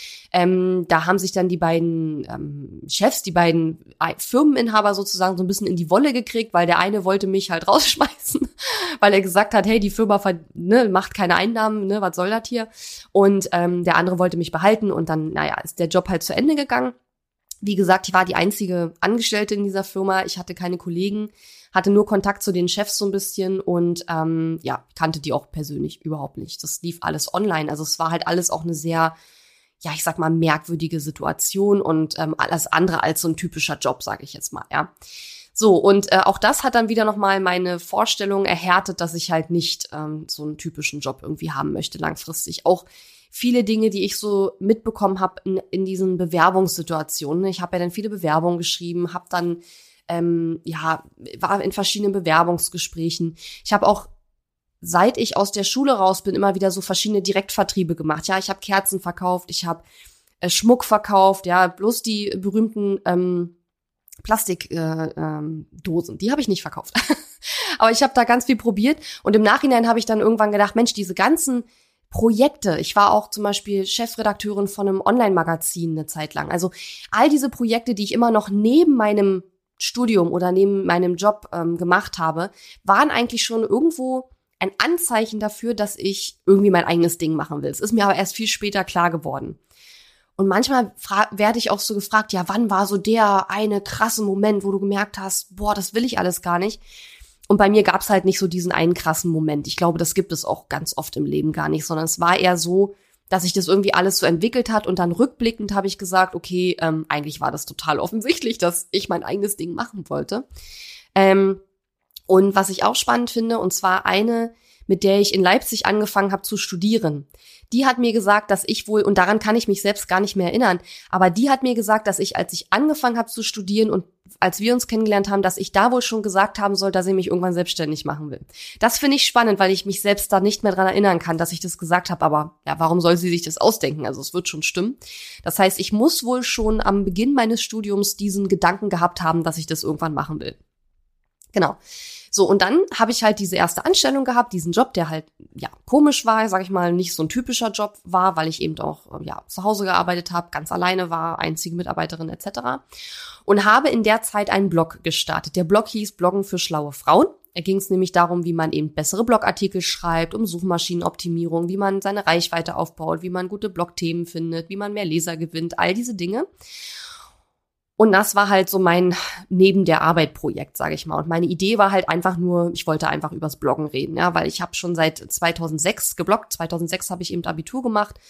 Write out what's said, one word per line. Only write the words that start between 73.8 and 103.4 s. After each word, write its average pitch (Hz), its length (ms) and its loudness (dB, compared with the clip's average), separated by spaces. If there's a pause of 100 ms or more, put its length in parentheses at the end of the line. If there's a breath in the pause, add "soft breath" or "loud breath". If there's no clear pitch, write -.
Chefredakteurin 208 840 -4
von 202 180 -4
einem 190 140 0
Online-Magazin 170 880 0
eine 156 140 -4
Zeit 151 280 -10
lang. 151 160 -6
Also 180 220 -2 (400 loud breath)
all 233 160 6
diese 277 220 4
Projekte, 233 440 -2
die 202 120 -2
ich - 80 -6
immer 233 180 4
noch 214 180 2
neben 254 460 6
meinem 202 480 2 (340)
Studium 214 540 2
oder 180 220 0
neben 196 320 4
meinem 180 300 2
Job, 208 360 0
ähm, 170 260 -2
gemacht 180 400 0
habe, 165 340 -2 (340 loud breath)
waren 220 260 4
eigentlich 233 320 -2
schon 226 200 -2
irgendwo 262 680 0 (300)
ein 185 180 -4
Anzeichen 220 640 -2
dafür, 214 320 -4
dass 208 240 -4
ich - 480 -6
irgendwie 196 240 8
mein 180 160 4
eigenes 170 320 2
Ding 160 180 -2
machen 147 260 -6
will. 135 80 -4
Es - 120 -8
ist 208 100 -2
mir 220 140 4
aber 196 100 2
erst 190 200 -2
viel 220 120 -4
später 202 380 -2
klar 175 240 0
geworden. 147 500 -6 (800 soft breath)
Und 196 100 2
manchmal 233 480 2
fra-, 202 360 0
werde 214 280 2
ich 220 100 -2
auch 196 100 0
so - 140 -4
gefragt, 208 380 -2
ja, 180 160 -2
wann 214 220 0
war 196 180 2
so 202 80 -2
der 202 560 2
eine 208 300 0
krasse 220 420 -2
Moment, 202 400 2
wo 196 80 0
du 196 80 -2
gemerkt 202 380 -2
hast, 190 360 -8
boah, 202 220 -2
das 196 180 -6
will 233 120 0
ich 240 120 -4
alles 180 240 -2
gar 175 180 -2
nicht. 208 220 -4 (640 loud breath)
Und 208 100 6
bei 196 120 6
mir 208 140 8
gab's 190 260 2
halt 190 160 4
nicht 190 140 2
so 190 80 0
diesen 175 240 -2
einen 165 220 4
krassen 165 360 -2
Moment. 156 380 0
Ich - 80 -8
glaube, 170 240 0
das 165 160 -2
gibt 185 160 0
es 160 140 -6
auch - 220 -6
ganz 147 300 -6
oft - 180 -10
im 147 100 -2
Leben 151 260 -2
gar 151 180 -4
nicht, 156 160 -2
sondern 160 200 -4
es 160 140 -4
war 175 180 2
eher 180 200 4
so, 185 380 0 (340 loud breath)
dass 185 140 0